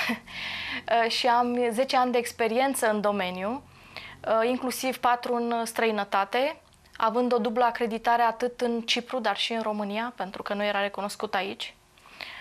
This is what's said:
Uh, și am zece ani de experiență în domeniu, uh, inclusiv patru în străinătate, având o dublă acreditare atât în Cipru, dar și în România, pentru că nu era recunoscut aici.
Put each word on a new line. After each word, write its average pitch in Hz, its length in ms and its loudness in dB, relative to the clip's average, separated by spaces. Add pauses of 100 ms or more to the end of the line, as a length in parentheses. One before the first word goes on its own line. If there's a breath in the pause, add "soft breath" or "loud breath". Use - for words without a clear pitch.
(1040 loud breath)
Uh, 226 80 0
și - 160 0
am 240 440 2
zece 262 260 2
ani 254 140 4
de 240 60 2
experiență 240 720 2
în 214 120 2
domeniu, 196 640 -2 (640 loud breath)
uh, 226 200 4
inclusiv 254 500 -2
patru 247 380 2
în 233 300 0
străinătate, 220 960 0 (360)
având 233 360 2
o 240 40 4
dublă 233 260 2
acreditare 233 580 2
atât 240 400 0
în 233 200 0
Cipru, 240 380 -2
dar 208 180 0
și - 160 -2
în 226 80 -2
România, 214 540 -4
pentru 190 280 -8
că - 100 -4
nu 202 100 -2
era 202 180 0
recunoscut 202 520 -4
aici. 196 420 -4 (640 loud breath)